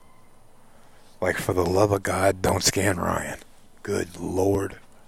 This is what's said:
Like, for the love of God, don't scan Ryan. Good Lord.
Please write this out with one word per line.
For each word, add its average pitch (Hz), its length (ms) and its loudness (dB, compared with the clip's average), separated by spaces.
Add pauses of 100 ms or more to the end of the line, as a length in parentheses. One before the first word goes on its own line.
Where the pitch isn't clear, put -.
(1200)
Like, 90 160 0
for - 160 -2
the 92 120 2
love 95 280 4
of 101 100 0
God, 95 400 0
don't 90 220 0
scan 95 340 2
Ryan. 87 400 -4 (440)
Good 95 340 -4
Lord. 95 640 0 (280)